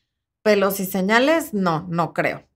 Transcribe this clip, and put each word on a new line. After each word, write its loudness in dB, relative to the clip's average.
pelos 2
y -4
señales. 0
No, -2
no -2
creo. -4